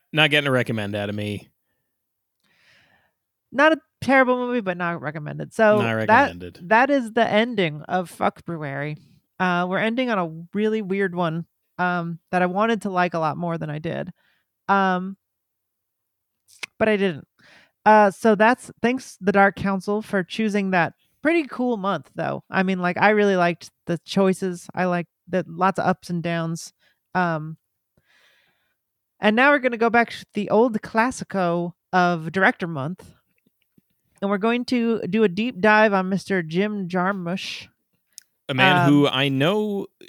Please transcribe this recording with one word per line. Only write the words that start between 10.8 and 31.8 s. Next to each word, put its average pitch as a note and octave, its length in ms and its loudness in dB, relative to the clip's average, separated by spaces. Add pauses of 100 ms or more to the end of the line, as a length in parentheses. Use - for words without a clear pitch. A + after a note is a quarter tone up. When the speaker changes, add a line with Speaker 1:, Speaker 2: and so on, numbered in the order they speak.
Speaker 2:
weird F#3+ 340 -2
one, E3+ 300 -2 (340)
um, F3 400 -4 (120)
that F3+ 120 0
I F3+ 40 2
wanted G#3 360 0
to G#3 80 -6
like F3+ 240 0
a E3+ 40 -2
lot D#3 180 -2
more E3 220 -6
than D#3+ 120 -8
I D3+ 80 -8
did. D#3 340 -8 (560)
Um, F#3+ 480 0 (1600)
but A3 100 2
I G#3+ 80 2
didn't. F#3+ 300 -4 (580)
Uh, G#3 260 8
so A3 240 2
that's, A3 360 2 (100)
thanks B3+ 400 -4
The F#3+ 120 -2
Dark G3 240 4
Council G3+ 440 -4
for G3+ 220 -2
choosing G3+ 480 -2
that F3 240 2 (260)
pretty E4 240 2
cool B3 320 -4
month, F#3 380 -4
though. C#3 340 -6
I F#3 140 -2
mean, F#3 180 0
like, F3+ 160 -2
I G3+ 140 4
really G#3 260 4
liked F3 340 -2 (160)
the E3+ 180 -4
choices. F#3+ 720 -2
I F#3 120 -2
liked F3 240 -4 (180)
the F3+ 180 -2
lots F3+ 320 -2
of - 80 0
ups - 220 -2
and F3 140 -4
downs. E3 500 -6 (420)
Um, D#3+ 440 -4 (1600)
and G#3+ 160 2
now C4 140 6
we're D4 80 4
gonna B3 180 -2
go A3+ 140 2
back A#3 200 2
to - 240 -16
the G#3 160 -4
old G#3+ 320 2
classico F3+ 920 -2 (180)